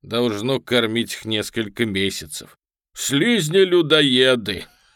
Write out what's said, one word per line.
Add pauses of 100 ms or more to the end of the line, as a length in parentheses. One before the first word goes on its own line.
должно
кормить
их
несколько
месяцев. (420)
Слизни-людоеды!» (300)